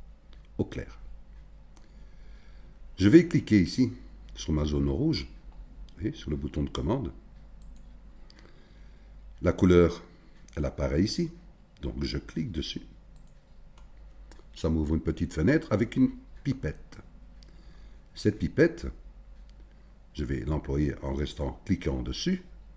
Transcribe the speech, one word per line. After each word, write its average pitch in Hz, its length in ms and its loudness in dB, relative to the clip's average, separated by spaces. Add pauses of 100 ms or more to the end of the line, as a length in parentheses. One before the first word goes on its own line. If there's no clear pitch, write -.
(580)
au 104 60 2
clair. - 340 -6 (2000)
Je 98 120 8
vais 170 180 12
cliquer 107 340 6
ici 107 300 2 (420)
sur - 200 -4
ma 76 100 2
zone 71 260 2
rouge, 117 380 0
vous - 720 -16
voyez, - 140 -2
sur - 160 -8
le 71 60 0
bouton 71 260 -2
de 69 60 -2
commande. 76 420 -2 (2250)
La 85 100 6
couleur, 87 520 8 (520)
elle 73 100 -2
apparaît 69 380 0
ici, 165 280 0 (500)
donc - 220 -4
je - 140 -2
clique 135 340 -6
dessus. - 300 -6 (1700)
Ça - 140 -2
m'ouvre 78 280 4
une 78 60 2
petite 80 300 0
fenêtre 147 400 4
avec 113 240 2
une 131 140 6 (340)
pipette. - 540 -4 (1160)
Cette - 240 2
pipette, 135 480 2 (1300)
je 73 100 -4
vais 64 160 -2
l'employer 71 600 0
en 67 100 -2
restant 71 520 -4
cliquant 73 360 0
dessus. 175 400 -2 (360)